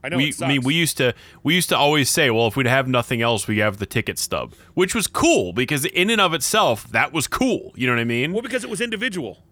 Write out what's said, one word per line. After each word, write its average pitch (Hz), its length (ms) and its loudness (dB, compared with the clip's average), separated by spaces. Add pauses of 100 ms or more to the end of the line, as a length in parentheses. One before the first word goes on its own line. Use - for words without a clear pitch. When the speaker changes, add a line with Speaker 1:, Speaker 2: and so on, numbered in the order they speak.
Speaker 1:
I 131 80 -8
know, 170 80 -2
Speaker 2:
We, 147 100 2
Speaker 1:
it - 140 -6
Speaker 2:
I 135 60 -2
mean, 143 100 2
Speaker 1:
sucks. 123 80 -2
Speaker 2:
we 143 80 2
used 170 240 0
to, 127 160 2 (280)
we 151 120 2
used 180 160 0
to 160 80 2
always 143 320 4
say, 147 200 2
"Well, 117 160 4
if 107 100 0
we'd 131 100 2
have 127 200 2
nothing 123 360 0
else, 117 260 0
we 107 100 0
have 104 200 0
the 104 80 -4
ticket - 320 -4
stub," 64 340 -6 (220)
which 185 200 0
was 214 120 -2
cool 131 480 2
because 131 320 -2
in 185 240 0
and 220 100 2
of 175 140 2
itself, 160 580 0
that 127 200 0
was 151 140 -2
cool. - 480 -2
You 127 120 -2
know 123 80 2
what 117 60 0
I 117 40 0
mean? 120 300 -2
Speaker 1:
Well, 226 80 -2
because 240 220 -6
it 247 60 -10
was 202 120 -4
individual. 196 680 -6